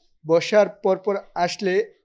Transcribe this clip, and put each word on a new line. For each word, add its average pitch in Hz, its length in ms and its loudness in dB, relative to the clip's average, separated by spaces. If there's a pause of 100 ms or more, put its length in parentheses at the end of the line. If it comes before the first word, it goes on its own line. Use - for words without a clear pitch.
(260)
বর্ষার 170 420 2 (160)
পরপর 190 320 0 (200)
আসলে 180 380 -2 (320)